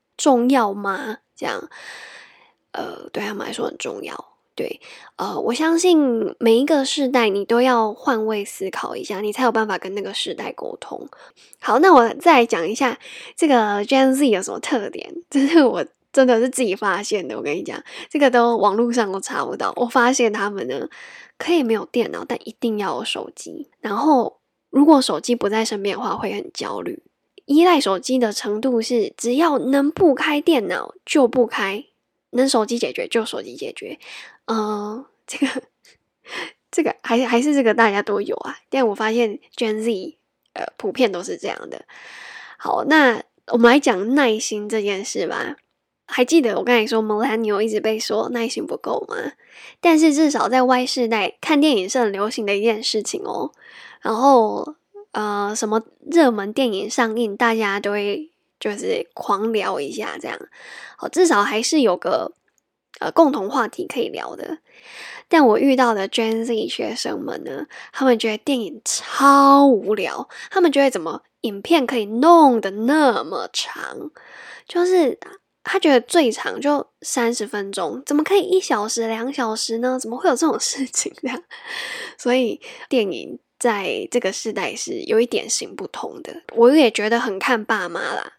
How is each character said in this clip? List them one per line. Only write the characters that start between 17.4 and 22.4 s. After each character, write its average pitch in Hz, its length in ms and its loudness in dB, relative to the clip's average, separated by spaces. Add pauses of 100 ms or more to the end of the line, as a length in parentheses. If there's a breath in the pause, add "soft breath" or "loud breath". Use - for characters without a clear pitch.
跟 147 140 -4
你 202 60 -8
讲， - 200 -12 (260 loud breath)
这 - 80 -4
个 277 140 4
都 240 240 4
网 202 220 2
络 233 160 2
上 220 180 0
都 190 80 -6
查 - 240 -6
不 - 140 -6
到。 - 180 -4
我 247 100 -2
发 247 280 4
现 240 180 2
他 208 180 -4
们 196 200 -8
呢， 127 180 -6 (500 loud breath)
可 - 140 -4
以 339 100 4
没 226 120 0
有 196 140 -2
电 233 260 -2
脑， 85 100 -10
但 - 240 -6